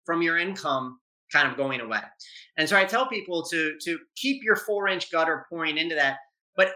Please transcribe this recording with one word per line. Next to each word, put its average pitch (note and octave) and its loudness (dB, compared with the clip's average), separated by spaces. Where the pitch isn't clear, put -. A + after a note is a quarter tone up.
from E3+ 0
your E3 2
income D3 -2
kind C#3+ 4
of C3 -8
going C3+ -2
away. A2 -2
And D#3 2
so F#3+ 2
I F#3+ 6
tell A3 0
people F3+ -4
to, D#3+ 0
to E3+ -4
keep C4+ -2
your G#3+ 4
four-inch G3 -2
gutter D#3+ 0
pouring D#3+ -2
into D#3+ -2
that, C#3 2
but F#3+ 4